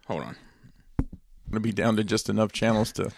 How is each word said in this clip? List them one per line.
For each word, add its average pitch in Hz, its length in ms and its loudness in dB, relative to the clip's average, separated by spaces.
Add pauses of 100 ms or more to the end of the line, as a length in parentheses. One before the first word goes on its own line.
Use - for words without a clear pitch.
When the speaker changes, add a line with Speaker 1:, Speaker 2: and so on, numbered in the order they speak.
Speaker 1:
Hold 82 140 -4
on. 55 140 -12 (1120)
Speaker 2:
Gonna 107 120 -2
be 110 120 -2
down 110 240 2
to 107 80 2
just 107 240 0
enough 107 240 2
channels 110 420 2
to 104 240 -2